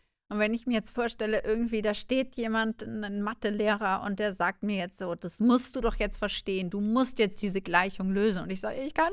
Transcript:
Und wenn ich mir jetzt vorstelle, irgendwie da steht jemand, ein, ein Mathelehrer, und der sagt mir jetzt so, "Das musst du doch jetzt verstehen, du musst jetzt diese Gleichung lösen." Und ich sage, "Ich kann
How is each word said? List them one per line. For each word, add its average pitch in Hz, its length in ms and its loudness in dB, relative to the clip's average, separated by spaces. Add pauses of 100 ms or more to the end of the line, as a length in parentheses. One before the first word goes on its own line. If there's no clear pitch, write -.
(300)
Und 208 100 -2
wenn 214 140 2
ich 233 120 -4
mir 247 100 2
jetzt 220 160 -2
vorstelle, 226 520 0
irgendwie 226 380 0
da 208 120 2
steht 262 420 0
jemand, 226 480 0
ein, 226 200 -6
ein 202 180 -4
Mathelehrer, 208 840 0
und 202 140 -2
der 208 140 0
sagt 185 300 -2
mir 202 140 0
jetzt 180 200 -6
so, 180 180 -4
"Das - 260 -8
musst 247 340 4
du 262 60 -4
doch 220 140 2
jetzt 208 240 -2
verstehen, 190 500 -2
du 196 100 -4
musst 247 400 2
jetzt 202 220 2
diese 190 200 0
Gleichung 190 500 2
lösen." 196 320 2
Und 175 60 -6
ich 190 120 -6
sage, 214 200 -4
"Ich 285 120 -6
kann 330 200 4